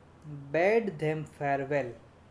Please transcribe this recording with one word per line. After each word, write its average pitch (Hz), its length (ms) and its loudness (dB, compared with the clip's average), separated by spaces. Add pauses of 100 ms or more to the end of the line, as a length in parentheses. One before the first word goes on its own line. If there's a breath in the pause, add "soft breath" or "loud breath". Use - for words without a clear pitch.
(520)
bade 208 340 4
them 156 320 -2 (220)
farewell. 139 500 0 (400)